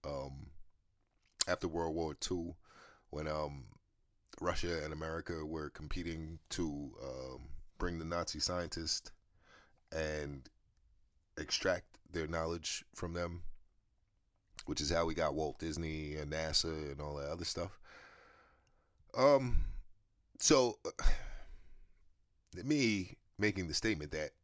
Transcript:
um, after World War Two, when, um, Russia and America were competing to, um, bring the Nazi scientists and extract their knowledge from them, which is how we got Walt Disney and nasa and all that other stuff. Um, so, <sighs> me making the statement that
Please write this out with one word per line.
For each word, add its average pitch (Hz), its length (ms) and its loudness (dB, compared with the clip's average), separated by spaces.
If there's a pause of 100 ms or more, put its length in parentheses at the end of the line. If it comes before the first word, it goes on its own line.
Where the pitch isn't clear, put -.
um, 69 460 -6 (960)
after 90 220 0
World 82 260 0
War 80 200 0
Two, 85 400 -4 (560)
when, 76 160 -4
um, 73 380 -4 (760)
Russia 85 440 0
and 78 80 -6
America 80 520 -4
were 78 260 -4
competing 80 680 -4 (120)
to, 73 420 -2 (100)
um, 65 460 -8 (300)
bring 87 200 0
the 80 60 -4
Nazi 82 360 -2
scientists 85 720 -2 (800)
and 76 580 -4 (920)
extract 87 480 0 (240)
their 82 160 -2
knowledge 82 580 -2 (100)
from 85 180 -4
them, 87 300 -4 (1200)
which 76 140 -2
is 73 100 0
how 82 160 4
we 80 80 0
got 76 200 2
Walt 76 240 -2
Disney 78 580 -4
and 73 160 -6
nasa 78 580 0
and 69 100 -8
all 73 160 -6
that 71 140 -4
other 87 140 -6
stuff. 90 340 -6 (1400)
Um, 131 480 8 (760)
so, 127 400 6 (840)
<sighs> - 1000 -18
me 117 520 4 (220)
making 98 300 2
the 76 60 -4
statement 76 360 2
that 78 200 -2 (140)